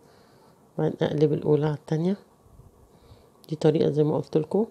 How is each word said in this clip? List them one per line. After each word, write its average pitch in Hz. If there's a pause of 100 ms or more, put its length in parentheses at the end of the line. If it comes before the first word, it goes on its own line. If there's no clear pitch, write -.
(800)
بعدين 156
اقلب 147
الاولى 151
على 151
التانية، 165 (1300)
دي 156
طريقة 156
زي 147
ما 151
قلت 147
لكم 190